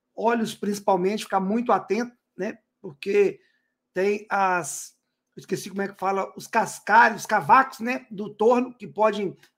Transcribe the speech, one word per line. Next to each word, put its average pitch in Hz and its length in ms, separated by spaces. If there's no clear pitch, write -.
olhos 220 400
principalmente, 202 720
ficar 196 160
muito 226 320
atento, 226 440
né, 214 220
porque 196 600
tem 208 380
as, 180 640
eu - 40
esqueci 185 280
como 196 140
é 190 60
que 196 100
fala, 190 380
os - 100
cascalhos, 214 760
os - 40
cavacos, 220 540
né, 247 280
do 208 240
torno, 247 400
que - 140
podem 202 500